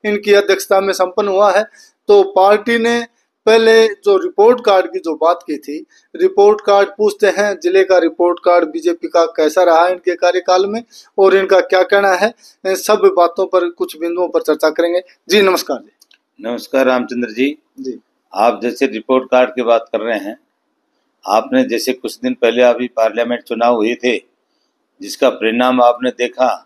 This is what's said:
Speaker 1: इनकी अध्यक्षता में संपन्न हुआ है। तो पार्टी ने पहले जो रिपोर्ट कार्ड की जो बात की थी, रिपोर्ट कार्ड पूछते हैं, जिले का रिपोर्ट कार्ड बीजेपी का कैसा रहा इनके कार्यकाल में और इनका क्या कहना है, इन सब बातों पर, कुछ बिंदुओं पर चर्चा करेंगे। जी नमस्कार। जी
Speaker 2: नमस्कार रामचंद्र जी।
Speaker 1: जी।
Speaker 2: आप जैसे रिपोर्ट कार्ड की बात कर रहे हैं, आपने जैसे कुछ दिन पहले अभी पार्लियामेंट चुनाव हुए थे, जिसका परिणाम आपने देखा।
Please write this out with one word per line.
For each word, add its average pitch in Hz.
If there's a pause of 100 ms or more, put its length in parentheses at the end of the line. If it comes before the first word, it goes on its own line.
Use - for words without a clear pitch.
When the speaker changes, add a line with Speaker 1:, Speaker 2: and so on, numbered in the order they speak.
Speaker 1:
इनकी 208
अध्यक्षता 196
में 196
संपन्न 185
हुआ 196
है। 208 (440)
तो 202 (140)
पार्टी 208
ने 233 (420)
पहले 226
जो 202
रिपोर्ट 202
कार्ड 190
की 175
जो 165
बात 170
की 151
थी, 147 (380)
रिपोर्ट 202
कार्ड 202
पूछते 208
हैं, 190
जिले 185
का 185
रिपोर्ट 175
कार्ड 175
बीजेपी 165
का 170
कैसा 160
रहा 170
इनके 180
कार्यकाल 180
में 220 (360)
और 190
इनका 190
क्या 185
कहना 196
है, 208 (340)
इन 190
सब 196
बातों 175
पर, 180
कुछ 175
बिंदुओं 170
पर 160
चर्चा 156
करेंगे। 170 (260)
जी 202
नमस्कार। 170
जी - (500)
Speaker 2:
नमस्कार 120
रामचंद्र 123
जी। 131 (240)
Speaker 1:
जी। 127 (340)
Speaker 2:
आप 110
जैसे 120
रिपोर्ट 127
कार्ड 127
की 127
बात 117
कर 110
रहे 113
हैं, 98 (840)
आपने 113
जैसे 117
कुछ -
दिन 127
पहले 117
अभी 120
पार्लियामेंट 113
चुनाव 120
हुए 113
थे, 123 (840)
जिसका 101
परिणाम 123
आपने 123
देखा। 123 (140)